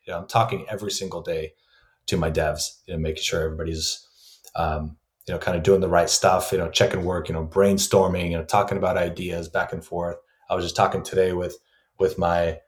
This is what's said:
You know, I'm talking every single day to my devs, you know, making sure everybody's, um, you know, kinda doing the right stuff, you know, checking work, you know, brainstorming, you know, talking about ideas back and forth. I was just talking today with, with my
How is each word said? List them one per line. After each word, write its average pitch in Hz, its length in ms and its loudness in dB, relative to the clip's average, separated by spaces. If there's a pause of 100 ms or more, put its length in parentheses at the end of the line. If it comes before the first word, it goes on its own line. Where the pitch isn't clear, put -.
You 92 80 -10
know, 85 80 -6
I'm 82 60 -12
talking 104 440 0
every 104 200 -8
single 87 300 -6
day 80 320 -6 (540)
to - 100 0
my 82 140 0
devs, 78 560 -2
you 90 80 -8
know, 80 60 -2
making 80 240 -4
sure 82 180 -2
everybody's, 80 640 -6 (480)
um, 78 420 -4 (300)
you 90 80 -4
know, 85 40 -4
kinda 87 220 -2
doing 95 200 6
the 92 80 0
right 85 200 4
stuff, 92 420 4
you 95 60 2
know, 85 140 -2
checking 95 340 2
work, 90 240 -2
you 82 60 -4
know, 80 120 -4
brainstorming, 95 840 4
you 85 80 0
know, 82 60 -4
talking 101 340 0
about 92 180 0
ideas 87 520 -4
back 87 240 -4
and 82 120 -8
forth. 87 320 -6 (320)
I 92 60 -2
was 90 100 0
just 85 120 -6
talking 95 260 2
today 92 320 2
with, 87 240 -6 (400)
with 95 200 0
my 85 500 0